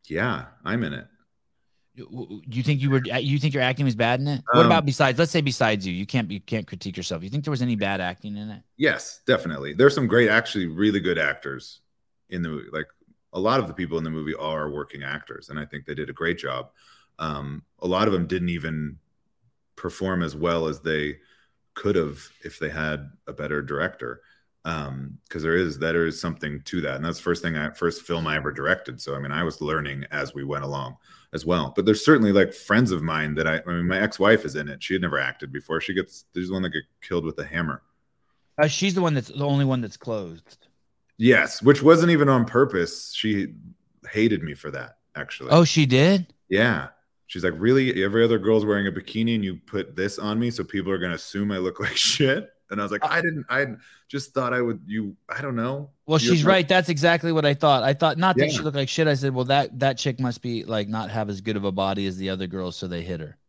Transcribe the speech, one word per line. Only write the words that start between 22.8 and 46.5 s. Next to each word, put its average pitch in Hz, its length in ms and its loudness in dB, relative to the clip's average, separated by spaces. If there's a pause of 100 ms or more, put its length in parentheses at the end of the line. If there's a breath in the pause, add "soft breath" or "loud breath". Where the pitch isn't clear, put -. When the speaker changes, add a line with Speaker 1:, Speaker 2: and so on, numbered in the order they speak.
Speaker 1:
a 71 40 -14
better 73 300 -6
director. 71 600 -6 (440 soft breath)
Um, 69 500 -8 (140)
'cause 80 120 -8
there 82 140 0
is, 85 220 0
that 82 160 -2
is 82 260 0
something 76 440 -6
to 90 180 -6
that. 67 140 -6
And 73 80 -8
that's 82 120 -4
the - 60 -16
first 87 180 0
thing 82 160 -4
I, 73 140 -4
first - 320 -4
film 82 240 -4
I 76 100 -2
ever 73 160 -4
directed. 69 480 -2
So, 69 140 -8
I 69 40 -6
mean, 69 140 -8
I 78 100 -2
was 80 200 -4
learning 73 480 -4
as 71 240 -6
we 69 100 -8
went 69 200 -6
along 69 320 -8 (360 soft breath)
as 80 140 -8
well. 80 280 0
But 95 120 0
there's 107 180 4
certainly, 123 280 8
like, 95 200 6
friends 110 380 2
of 87 120 -2
mine 78 340 -2
that 80 100 0
I, 80 200 0
I 87 60 -4
mean, 87 160 -2
my 92 120 0
ex-wife 107 440 4
is 71 120 -8
in 76 120 -6
it. 67 140 -12
She - 100 -4
had 92 80 0
never 76 180 -2
acted 67 320 -6
before. 76 300 -6
She 92 140 -6
gets, - 400 -4
she's 90 140 -4
the 92 40 -6
one 95 100 -4
that 87 80 -2
get 76 120 -6 (180)
killed 85 240 -4
with 80 140 -8
a 73 80 -10
hammer. 78 340 -4 (800)
Speaker 2:
Uh, 151 80 4
she's 185 280 0
the 190 60 0
one 165 140 2
that's, 127 140 -2
the 143 180 -4
only 139 180 2
one 131 160 2
that's 107 160 -8
clothed. 92 600 -10 (580)
Speaker 1:
Yes, 110 460 4
which 139 200 8
wasn't 160 280 8
even 147 180 6
on 131 160 6
purpose. 107 720 0
She 101 400 -2 (560)
hated 104 320 2
me 78 120 -8
for 76 180 -12
that, 64 260 -12 (180)
actually. - 360 -10
Speaker 2:
Oh, 165 120 10
she 156 220 4
did? 160 480 4 (160)